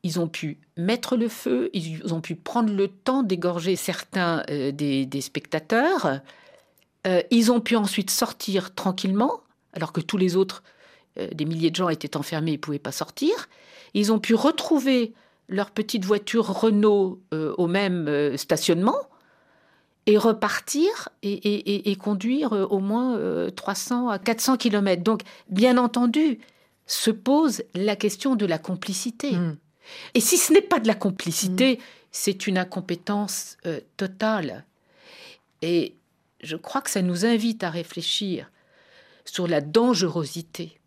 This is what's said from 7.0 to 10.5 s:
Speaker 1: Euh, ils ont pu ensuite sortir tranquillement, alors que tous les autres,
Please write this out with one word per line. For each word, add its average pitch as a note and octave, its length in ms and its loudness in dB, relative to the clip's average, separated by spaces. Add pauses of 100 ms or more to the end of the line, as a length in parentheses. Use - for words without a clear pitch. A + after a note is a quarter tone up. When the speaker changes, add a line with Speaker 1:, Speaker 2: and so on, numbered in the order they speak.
Speaker 1:
Euh, F#3 160 4 (100)
ils A#3 200 4
ont A#3+ 80 4
pu A#3 160 0
ensuite G3+ 340 0
sortir - 640 -2
tranquillement, G3 680 -2 (320)
alors - 180 -6
que E3+ 100 -2
tous F3+ 160 -4
les F#3 180 2
autres, F#3+ 280 0 (540)